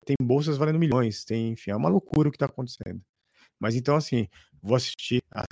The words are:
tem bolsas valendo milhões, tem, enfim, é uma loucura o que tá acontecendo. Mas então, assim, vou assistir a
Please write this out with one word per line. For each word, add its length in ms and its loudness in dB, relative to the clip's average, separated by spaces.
tem 160 0
bolsas 380 2
valendo 220 0
milhões, 440 2
tem, 280 -4
enfim, 200 -8
é 40 -2
uma 120 0
loucura 400 2
o 40 2
que 60 -20
tá 100 0
acontecendo. 540 -10
Mas 160 0
então, 200 2
assim, 320 0
vou 140 2
assistir 540 -2
a 220 -8